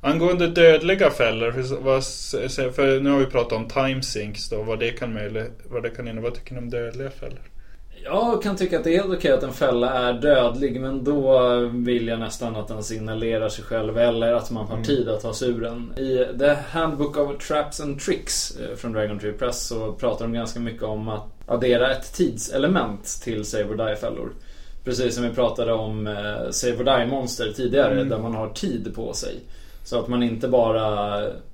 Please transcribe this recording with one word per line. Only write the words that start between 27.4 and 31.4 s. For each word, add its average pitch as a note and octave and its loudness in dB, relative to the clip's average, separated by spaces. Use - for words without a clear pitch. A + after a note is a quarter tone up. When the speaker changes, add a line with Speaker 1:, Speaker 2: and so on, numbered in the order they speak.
Speaker 2:
tidigare, B2+ 4
Speaker 1:
Mm. - 0
Speaker 2:
där A2+ 0
man A2+ -4
har A2 -4
tid G2 -6
på A2+ -8
sig. - -6
Så A#2+ -2
att A2+ -4
man B2 2
inte A#2 0
bara A2 2